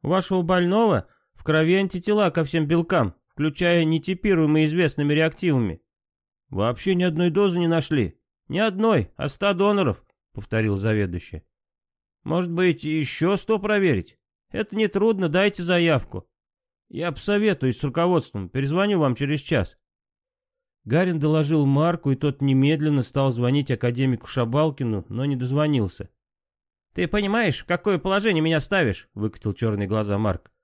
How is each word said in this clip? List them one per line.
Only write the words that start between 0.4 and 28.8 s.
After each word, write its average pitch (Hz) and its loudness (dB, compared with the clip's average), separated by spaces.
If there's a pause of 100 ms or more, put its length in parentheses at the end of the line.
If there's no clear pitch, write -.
больного 180 2 (300)
в - -20
крови 160 2
антитела 196 0
ко 165 0
всем 156 -2
белкам, 165 0 (140)
включая 170 0
нетипируемые 160 2
известными 151 0
реактивами». 156 0 (680)
«Вообще 120 -2
ни 180 2
одной 175 0
дозы 180 0
не 170 0
нашли?» 147 0 (280)
«Ни - -4
одной, 208 0
а - -6
ста 202 -2
доноров», 190 0 (300)
повторил 107 -2
заведующий. 95 -2 (800)
«Может 175 -2
быть, 175 0
ещё 156 -2
сто 220 -2
проверить? 196 0 (320)
Это 208 -6
нетрудно, 202 0
дайте 185 2
заявку». 170 0 (640)
«Я 165 -6
посоветуюсь 202 0
с - -8
руководством, 147 0
перезвоню 175 0
вам 139 2
через 143 -2
час». - -2 (1080)
Гарин 165 0
доложил 151 2
Марку, 151 2
и - 2
тот 139 -4
немедленно 139 2
стал 135 0
звонить 123 0
академику 123 -2
Шабалкину, 123 -2
но 120 -4
не 143 -2
дозвонился. 127 -2 (840)
«Ты 175 -2
понимаешь, 208 -2
в - -18
какое 180 -2
положение 190 0
меня 160 2
ставишь?» — 143 -2